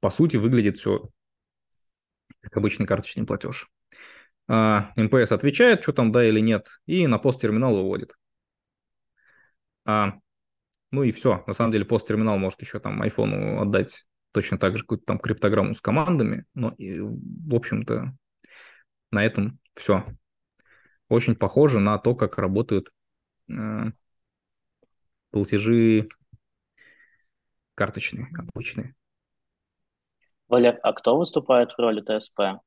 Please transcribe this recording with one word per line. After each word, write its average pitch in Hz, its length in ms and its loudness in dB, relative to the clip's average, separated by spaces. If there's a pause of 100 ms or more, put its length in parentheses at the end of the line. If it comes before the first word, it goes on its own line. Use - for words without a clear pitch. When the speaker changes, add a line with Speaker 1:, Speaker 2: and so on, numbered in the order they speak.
Speaker 1:
По 101 80 0
сути, 151 280 2
выглядит 110 400 2
всё - 320 -4 (1300)
как - 160 -8
обычный 104 280 -2
карточный 98 400 -2
платёж. - 440 -8 (760)
А, 110 500 2
М 110 120 2
П 127 160 4
С - 60 -2
отвечает, 143 520 4
что - 100 -2
там 117 180 2
да 120 160 4
или 110 140 4
нет, 110 260 0 (180)
и 170 220 0
на 113 120 2
посттерминал 120 560 0
выводит. 95 400 -4 (1700)
А, 104 280 0 (800)
ну 139 120 -2
и 127 80 2
всё. 101 360 0
На 104 60 -6
самом 113 180 0
деле 104 140 0
посттерминал 110 520 0
может 95 240 -4
ещё - 180 -12
там 104 220 -6
айфону 104 600 -2
отдать 101 440 -2 (260)
точно 98 260 -2
так 98 200 0
же - 60 -8
какую-то - 220 -6
там - 140 -4
криптограмму 101 560 0
с - 60 -12
командами, 139 640 0 (100)
но 117 220 -4
и, 95 240 -10
в 131 540 -8
общем-то, - 580 -4 (1000)
на 104 140 2
этом 104 340 -2 (160)
всё. 95 300 0 (1040)
Очень 117 260 2
похоже 131 440 4
на 104 200 2
то, 120 160 2
как - 240 -2
работают, 98 500 -2 (600)
э, - 40 -12 (1800)
платежи 110 760 2 (1700)
карточные, - 520 -6 (100)
обычные. - 580 -10 (1500)
Speaker 2:
Валер, 120 340 4
а 107 100 2
кто 120 240 2
выступает 139 560 2
в - 60 -12
роли 110 220 0
Т 107 180 -4
С - 100 -12
П? 98 380 -2